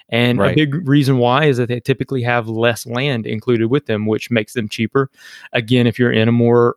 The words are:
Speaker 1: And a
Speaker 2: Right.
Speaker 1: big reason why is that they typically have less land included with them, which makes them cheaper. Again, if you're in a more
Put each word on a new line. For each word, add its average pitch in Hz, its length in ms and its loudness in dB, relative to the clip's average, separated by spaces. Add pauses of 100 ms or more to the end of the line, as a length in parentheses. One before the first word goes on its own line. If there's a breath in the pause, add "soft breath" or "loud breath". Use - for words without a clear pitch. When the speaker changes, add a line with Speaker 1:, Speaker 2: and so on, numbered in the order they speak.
Speaker 1:
And 120 300 0
a 98 40 2
Speaker 2:
Right. 90 120 2
Speaker 1:
big 151 320 -2
reason 139 300 4
why 123 280 2
is 135 120 2
that 123 100 -2
they 120 120 -4
typically 131 440 -4
have 120 260 -2
less 113 360 -2
land 123 400 -4
included 117 420 -2
with 143 180 -2
them, 107 200 -4
which 107 240 -4
makes 113 240 -2
them 107 140 -6
cheaper. 135 420 -2 (440 loud breath)
Again, 120 340 2
if 110 100 -2
you're 123 140 2
in 113 160 2
a 117 60 2
more 120 440 4